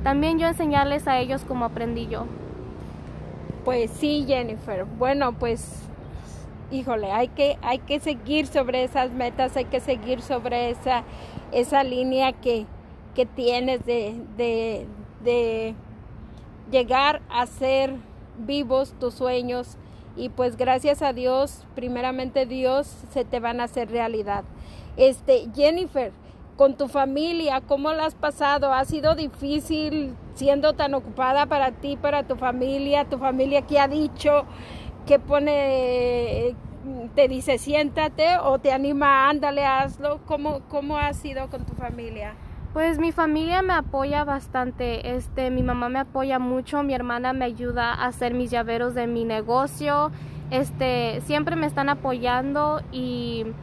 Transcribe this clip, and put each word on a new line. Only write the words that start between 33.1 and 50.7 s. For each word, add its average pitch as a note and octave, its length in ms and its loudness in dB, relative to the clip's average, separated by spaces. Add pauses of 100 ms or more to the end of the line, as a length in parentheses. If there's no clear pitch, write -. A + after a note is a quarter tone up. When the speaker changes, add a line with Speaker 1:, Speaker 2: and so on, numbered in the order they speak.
Speaker 2:
familia C4+ 440 4
qué C#4+ 180 4
ha C#4 80 6
dicho? D4 560 4 (640)
¿Qué C#4+ 140 8
pone, B3 1400 2 (600)
te C#4 140 8
dice, C4 280 0
"Siéntate", D4+ 800 2
o C4+ 220 4
te C4+ 140 4
anima, C#4 560 6
"Ándale, C#4+ 360 2
hazlo"? C#4 600 0
¿Cómo, D4 440 -2
cómo D4 280 -2
ha D4 160 0
sido C4+ 360 -6
con B3+ 160 -8
tu - 80 -8
familia? A3+ 600 -8 (380)
Speaker 1:
Pues D#4+ 260 2
mi E4 120 2
familia E4 520 2
me F#4 100 2
apoya C#4+ 500 0
bastante, B3+ 920 -2
este, B3+ 340 -2
mi B3+ 140 2
mamá B3 260 0
me B3+ 80 -2
apoya C4 400 -2
mucho, B3+ 460 -2
mi C#4 100 0
hermana B3 400 -2
me C4 120 -2
ayuda A#3+ 480 -2
a - 120 -2
hacer B3 300 -2
mis B3 160 0
llaveros A#3 420 0
de A#3+ 140 -2
mi A#3 180 0
negocio, C#4+ 840 0 (400)
este, B3 680 0